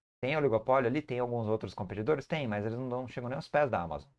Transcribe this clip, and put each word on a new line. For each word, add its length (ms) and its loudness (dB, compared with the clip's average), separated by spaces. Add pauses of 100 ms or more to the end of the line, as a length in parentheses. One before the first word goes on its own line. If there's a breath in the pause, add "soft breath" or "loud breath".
(200)
Tem 160 0
oligopólio 520 4
ali, 120 2
tem 200 -4
alguns 260 0
outros 280 -2
competidores? 520 -2
Tem, 220 -2
mas 160 0
eles 140 -2
não 100 -4
dão, 180 -4
chegam 220 -8
nem 80 -4
aos 120 -8
pés 220 2
da 100 2
Amazon. 380 -8